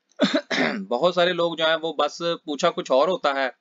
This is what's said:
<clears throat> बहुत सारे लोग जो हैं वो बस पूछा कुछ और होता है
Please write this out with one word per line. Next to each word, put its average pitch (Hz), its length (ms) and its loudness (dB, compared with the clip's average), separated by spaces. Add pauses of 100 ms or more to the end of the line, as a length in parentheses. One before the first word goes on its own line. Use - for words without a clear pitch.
(200)
<clears throat> 160 680 -2
बहुत 139 260 2
सारे 175 180 2
लोग 170 240 -2
जो 160 100 0
हैं 160 100 4
वो 160 160 -4
बस 147 300 -2
पूछा 165 480 -2
कुछ 165 200 -6
और 143 180 4
होता 156 240 0
है 135 280 -2